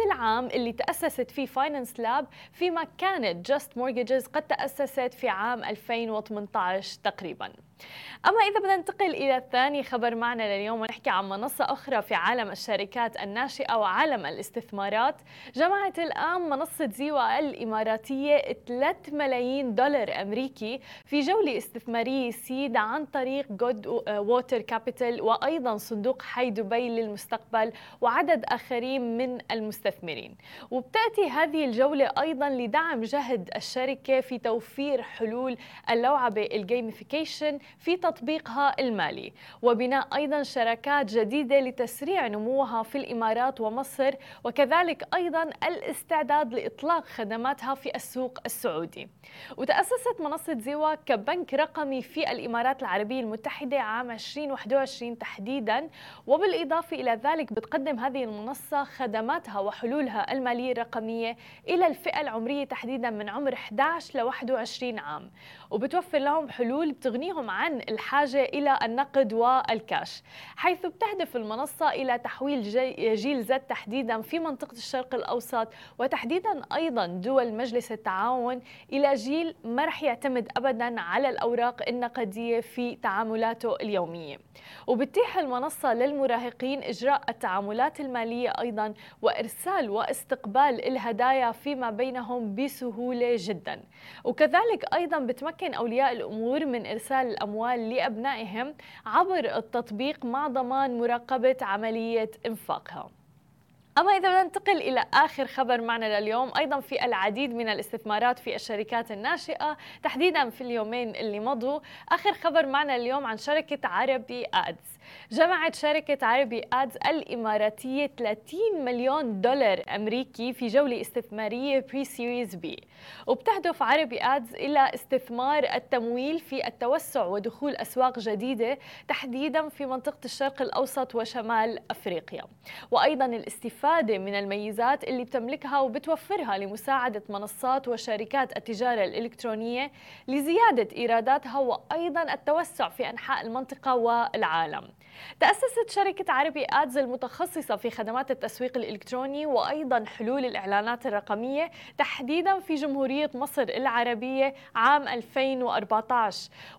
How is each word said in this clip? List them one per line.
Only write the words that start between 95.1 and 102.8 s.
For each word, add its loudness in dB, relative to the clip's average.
بتمكن -4
أولياء 2
الأمور -2
من -2
إرسال 0
الأموال -2
لأبنائهم -2
عبر 2
التطبيق -4
مع -2
ضمان 0
مراقبة 2
عملية 0
إنفاقها. -6